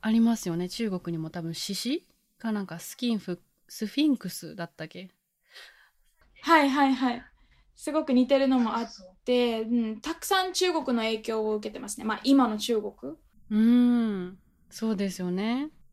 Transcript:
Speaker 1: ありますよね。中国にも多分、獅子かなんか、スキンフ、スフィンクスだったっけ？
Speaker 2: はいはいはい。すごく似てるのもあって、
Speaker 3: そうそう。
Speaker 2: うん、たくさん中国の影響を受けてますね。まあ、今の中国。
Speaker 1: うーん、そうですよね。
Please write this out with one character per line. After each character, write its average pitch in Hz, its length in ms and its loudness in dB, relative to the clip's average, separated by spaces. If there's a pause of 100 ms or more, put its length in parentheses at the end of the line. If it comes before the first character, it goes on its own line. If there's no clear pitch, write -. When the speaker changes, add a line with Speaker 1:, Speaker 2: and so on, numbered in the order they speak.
Speaker 1:
あ 220 80 -2
り 226 100 4
ま 226 160 4
す 190 140 -6
よ 165 60 -2
ね。 180 120 -2
中 220 220 -6 (100)
国 170 160 -6
に 160 60 -6
も 156 80 -8
多 175 140 -8
分、 165 100 -6
獅 196 220 -6
子 262 320 -6 (320)
か 226 120 -6
な 208 120 -2
ん - 20 -6
か、 170 140 -12
ス - 180 -16
キ 240 160 -2
ン 208 60 -2
フ、 175 200 -8 (300)
ス - 160 -8
フ 277 160 -2
ィ 302 100 4
ン 240 60 2
ク 180 120 -10
ス - 260 -12
だ 170 100 -8
っ - 100 -20
た 160 100 -12
っ - 20 -20
け？ 180 220 -18 (1300)
Speaker 2:
は 311 220 6
い 277 60 4
は 277 180 4
い 262 60 2
は 247 200 0
い。 240 100 -10 (520)
す - 160 -10
ご 302 120 0
く 269 100 0
似 247 140 4
て 277 100 4
る 269 100 4
の 262 120 4
も 226 160 0
あ 233 60 -2
っ 226 40 -4 (380)
て、 240 400 0
Speaker 3:
そ - 0 -
う 226 60 -6
そ 240 60 2
う。 - 20 4
Speaker 2:
う 226 140 0
ん、 214 100 -10
た 320 140 -6
く - 100 -16
さ 381 180 2
ん 370 100 -6
中 370 200 0
国 302 140 -2
の 233 160 0
影 220 160 -2
響 220 280 -4
を 214 80 -2
受 214 140 -6
け 214 40 -12
て - 60 -12
ま 196 80 -12
す - 120 -10
ね。 214 60 -10
ま 214 100 -2
あ、 - 80 -14
今 269 240 6
の 214 100 -2
中 220 240 0
国。 202 100 -8 (600)
Speaker 1:
う 214 40 0
ー 233 720 4
ん、 190 100 -16 (320)
そ 226 200 -6
う 220 60 0
で 190 140 -2
す 185 120 -8
よ 180 100 -2
ね。 233 380 -2 (240)